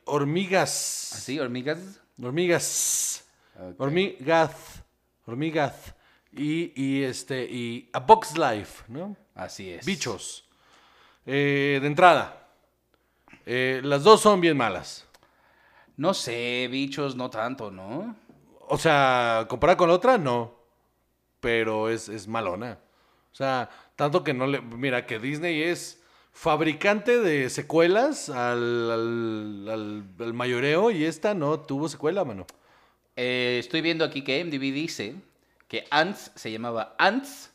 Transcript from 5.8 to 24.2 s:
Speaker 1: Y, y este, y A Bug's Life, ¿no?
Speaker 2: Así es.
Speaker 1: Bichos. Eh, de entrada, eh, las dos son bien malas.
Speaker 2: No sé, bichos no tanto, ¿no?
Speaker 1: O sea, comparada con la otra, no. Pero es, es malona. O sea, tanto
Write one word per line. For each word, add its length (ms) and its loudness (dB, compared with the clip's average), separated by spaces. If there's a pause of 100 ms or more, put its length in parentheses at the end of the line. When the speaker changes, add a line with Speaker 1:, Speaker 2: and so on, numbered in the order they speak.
Speaker 1:
Y, 480 -4
y 240 -2
este, 420 -6
y 480 -8
A 60 -4
Bug's 380 6
Life, 520 -2
¿no? 260 -10 (180)
Speaker 2:
Así 380 -12
es. 140 -14
Speaker 1:
Bichos. 600 -6 (800)
Eh, 560 0
de 60 0
entrada, 600 6 (960)
eh, 380 0
las 200 2
dos 180 12
son 200 6
bien 160 4
malas. 480 -4 (880)
Speaker 2:
No 180 2
sé, 560 -2
bichos 460 -4
no 140 -6
tanto, 420 -6
¿no? 440 -10 (520)
Speaker 1:
O 100 2
sea, 680 4
comparada 300 4
con 120 6
la 60 8
otra, 220 6
no. 380 -2 (840)
Pero 500 0
es, 200 -4
es 180 -12
malona. 520 -4 (520)
O 40 -20
sea, 340 -2 (260)
tanto 280 2